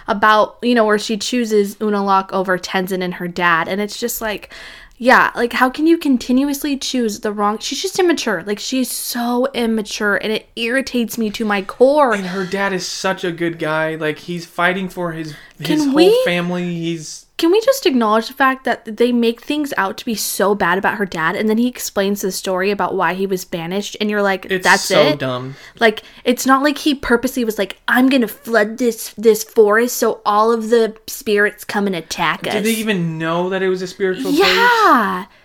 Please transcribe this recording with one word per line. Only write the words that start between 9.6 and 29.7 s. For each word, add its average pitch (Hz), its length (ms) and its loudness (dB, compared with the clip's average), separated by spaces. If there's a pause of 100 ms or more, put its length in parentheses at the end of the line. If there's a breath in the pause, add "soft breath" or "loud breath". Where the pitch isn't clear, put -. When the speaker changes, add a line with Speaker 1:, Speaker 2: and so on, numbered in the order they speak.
Speaker 1:
and - 140 -2
it - 260 -6
irritates 233 600 -2
me 220 140 -2
to 220 160 -6
my 202 160 0
core. 269 500 2
Speaker 2:
And 196 140 -2
her 185 180 -4
dad 196 300 -2
is 180 120 -4
such 190 380 -4
a 175 80 -2
good 165 260 -4
guy. 156 360 -2
Like, 151 240 -4
he's 175 260 -10
fighting 185 460 -2
for 175 220 -6
his, 156 220 -10 (240 loud breath)
his 151 80 -8 (140)
Speaker 1:
Can 294 60 2
Speaker 2:
whole 269 80 2
Speaker 1:
we 403 320 6
Speaker 2:
family. 175 480 -2
He's 165 500 -8 (140)
Speaker 1:
Can 330 120 2
we 427 120 4
just 523 240 0
acknowledge 226 420 2
the 254 60 -14
fact 262 300 0
that - 200 -4 (140)
they 240 120 4
make 233 300 2
things 294 380 -4
out 196 180 -2
to - 80 -12
be 240 100 -4
so 202 400 0
bad 180 220 2
about 196 200 0
her 208 100 -2
dad, 165 280 -2
and 214 140 -2
then 220 80 2
he 240 120 2
explains 202 520 -2
the 190 100 -4
story 185 400 -2
about 196 240 -2
why 180 200 0
he 190 120 -2
was 185 200 -4
banished, 180 560 -6
and 214 80 0
you're 208 120 0
like, 190 280 0
Speaker 2:
It's 185 140 -2
Speaker 1:
"That's 190 200 4
Speaker 2:
so 185 160 4
Speaker 1:
it?" 277 180 2
Speaker 2:
dumb. 131 380 -6 (220 loud breath)
Speaker 1:
Like, 226 240 2 (220 loud breath)
it's 247 200 0
not 262 180 4
like 294 140 2
he 302 180 0
purposely 247 500 0
was 214 140 -4
like, 196 200 -6 (100)
"I'm 254 220 4
gonna 247 180 2
flood 220 480 -2
this, 233 400 -2
this 214 280 4
forest 226 520 4